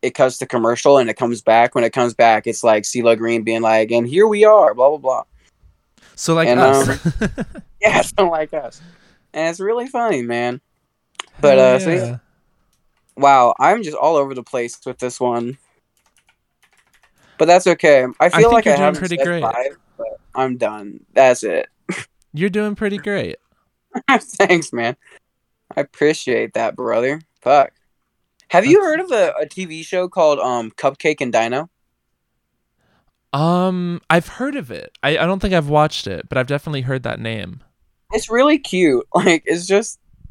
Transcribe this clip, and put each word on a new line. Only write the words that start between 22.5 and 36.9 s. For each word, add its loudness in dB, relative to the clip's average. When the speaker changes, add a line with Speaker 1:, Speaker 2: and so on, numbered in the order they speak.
Speaker 2:
doing -6
pretty -6
great. -6
Speaker 1:
<laughs> -10
Thanks, 0
man. -4
I -4
appreciate -2
that, -4
brother. -4
Fuck. 2
Have 2
you 6
Speaker 2:
That's 0
Speaker 1:
heard -2
of -8
the, 0
a -6
T -12
V -14
show -6
called, 2
um, -4
Cupcake -2
and -6
Dino? -2
Speaker 2:
Um, -2
I've -2
heard -8
of -12
it. -16
I, -2
I -2
don't -4
think -4
I've -2
watched 0
it, -10
but -6
I've -2
definitely -8
heard -6